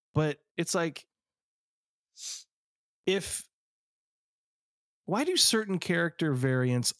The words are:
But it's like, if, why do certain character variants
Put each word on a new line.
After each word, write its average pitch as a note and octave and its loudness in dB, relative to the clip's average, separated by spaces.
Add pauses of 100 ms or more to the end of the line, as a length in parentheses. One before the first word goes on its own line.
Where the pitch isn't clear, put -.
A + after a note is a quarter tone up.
(140)
But D3+ 0 (180)
it's E3+ -4
like, E3 -4 (2000)
if, - -2 (1600)
why A3 -2
do F4+ 0
certain G#3 2
character E3+ 0
variants B2+ 2